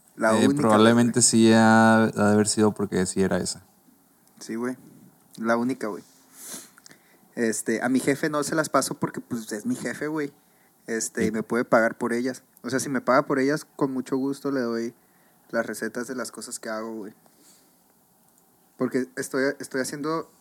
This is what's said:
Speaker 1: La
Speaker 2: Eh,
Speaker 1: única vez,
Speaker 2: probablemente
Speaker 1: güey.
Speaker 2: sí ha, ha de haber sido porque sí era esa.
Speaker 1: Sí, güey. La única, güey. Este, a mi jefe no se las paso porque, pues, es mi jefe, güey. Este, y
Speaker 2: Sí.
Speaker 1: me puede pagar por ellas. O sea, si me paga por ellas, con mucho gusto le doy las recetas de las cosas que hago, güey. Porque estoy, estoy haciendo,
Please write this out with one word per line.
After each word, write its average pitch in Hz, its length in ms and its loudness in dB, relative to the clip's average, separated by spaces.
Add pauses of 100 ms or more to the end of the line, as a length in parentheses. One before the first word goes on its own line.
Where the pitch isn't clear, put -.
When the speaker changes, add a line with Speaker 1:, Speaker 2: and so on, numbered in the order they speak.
(160)
Speaker 1:
La 110 160 2
Speaker 2:
Eh, 107 40 4 (100)
Speaker 1:
única - 80 6
vez, 147 80 -2
Speaker 2:
probablemente 113 580 6
Speaker 1:
güey. 117 40 4
Speaker 2:
sí 113 300 6
ha, 113 500 6
ha 107 80 2
de 104 220 2
haber 104 140 4
sido 107 260 2
porque 95 340 -2
sí - 160 -2
era 92 160 0
esa. - 240 -8 (760)
Speaker 1:
Sí, 113 160 -10
güey. 123 220 -6 (600)
La 113 200 0
única, 123 300 -2
güey. 95 160 -8 (1300)
Este, 113 460 -2
a 123 80 -2
mi 131 100 2
jefe 143 300 -2
no 147 140 -2
se 156 100 -6
las 156 160 -2
paso 135 300 0
porque, - 220 -6
pues, 117 300 -10
es 110 140 -8
mi 123 100 -2
jefe, 120 320 -8
güey. 151 240 -6 (540)
Este, 113 380 -4
y - 40 0
Speaker 2:
Sí. 107 40 -2
Speaker 1:
me 110 100 -4
puede 117 240 -2
pagar 113 320 4
por 117 160 -4
ellas. 123 300 -6 (180)
O 120 80 -10
sea, 127 100 -2
si 147 100 -6
me 123 120 -2
paga 135 240 2
por 135 140 -2
ellas, 143 260 -2 (100)
con 135 160 -2
mucho 131 260 -4
gusto 139 340 -4
le 135 100 -2
doy 117 320 -4 (560)
las 117 160 -2
recetas 113 420 -8
de 127 60 -8
las 120 180 -8
cosas 120 280 -14
que 117 100 -12
hago, 110 240 -8
güey. 110 200 -12 (1600)
Porque 127 380 -2
estoy, 135 440 -2
estoy 135 220 -8
haciendo, 151 480 -6 (120)